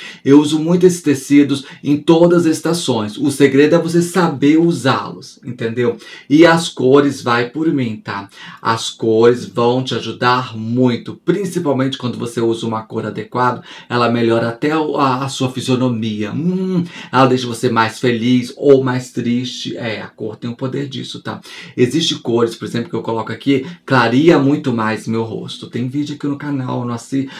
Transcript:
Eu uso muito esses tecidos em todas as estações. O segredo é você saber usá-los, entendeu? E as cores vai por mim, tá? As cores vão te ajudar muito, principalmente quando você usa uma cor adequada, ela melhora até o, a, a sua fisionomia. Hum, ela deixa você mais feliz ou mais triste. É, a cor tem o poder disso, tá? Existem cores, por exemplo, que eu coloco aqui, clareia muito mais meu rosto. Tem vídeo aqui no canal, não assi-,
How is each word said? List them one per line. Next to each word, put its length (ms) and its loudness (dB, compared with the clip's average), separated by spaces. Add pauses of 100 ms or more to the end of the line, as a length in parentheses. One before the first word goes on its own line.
(240)
Eu 160 8
uso 180 0
muito 280 2
esses 160 2
tecidos 640 2 (180)
em 140 0
todas 500 4
as 100 2
estações. 600 -2
O 140 0
segredo 440 4
é 40 6
você 240 2
saber 560 2
usá-los, 880 -2
entendeu? 520 -4 (320)
E 180 8
as 220 2
cores 540 2
vai 280 0
por 220 -2
mim, 240 -2
tá? 320 -10 (320)
As 300 -4
cores 560 2
vão 360 0
te 120 -6
ajudar 600 -2
muito, 580 -2 (100)
principalmente 760 -2
quando 200 -6
você 220 -6
usa 260 -2
uma 160 -4
cor 240 -8
adequada, 560 -4 (260)
ela 220 0
melhora 380 2
até 280 -2
o, 200 -2
a, 280 0
a 40 -6
sua 220 -4
fisionomia. 840 -2
Hum, 520 -2 (260)
ela 160 4
deixa 200 0
você 220 -2
mais 300 0
feliz 580 0
ou 280 6
mais 260 -4
triste. 680 -4
É, 260 -8
a 60 -14
cor 280 -12
tem 140 -10
o 60 -10
poder 320 -6
disso, 320 -12
tá? 200 -10 (360)
Existem 420 2
cores, 360 0
por 120 -12
exemplo, 240 -6
que 60 -6
eu 60 -4
coloco 300 -6
aqui, 340 -2 (180)
clareia 540 4
muito 340 0
mais 340 -4
meu 160 -2
rosto. 460 -10
Tem 200 -6
vídeo 260 -4
aqui 120 -8
no 100 -4
canal, 480 -6
não 100 -4
assi-, 340 -4 (120)